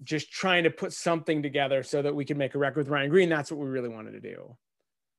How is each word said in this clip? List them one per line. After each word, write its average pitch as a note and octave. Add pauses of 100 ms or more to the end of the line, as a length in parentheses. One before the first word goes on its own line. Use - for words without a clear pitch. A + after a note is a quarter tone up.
just D3+
trying F3
to D#3+
put E3
something D#3+
together C3+
so D3
that C#3+
we C#3+
could D3
make C3+
a C#3+
record C#3
with C#3
Ryan C#3+
Green. F3+
That's D3+
what D3
we C#3+
really B2+
wanted A2
to G#2+
do. G2 (600)